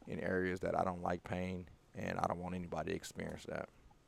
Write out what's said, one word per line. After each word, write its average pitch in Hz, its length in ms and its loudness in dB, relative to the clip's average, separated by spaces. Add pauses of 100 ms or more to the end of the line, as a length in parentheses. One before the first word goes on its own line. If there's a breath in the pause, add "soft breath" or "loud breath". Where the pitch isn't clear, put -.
in 85 140 -4
areas 92 400 2
that 87 180 2
I 85 40 6
don't 90 200 0
like 90 200 2
pain, 90 420 -2 (300)
and 92 220 0
I 87 100 4
don't 87 120 0
want 90 160 -2
anybody 85 360 -2
to 87 40 2
experience 82 540 -4
that. - 180 -2 (400)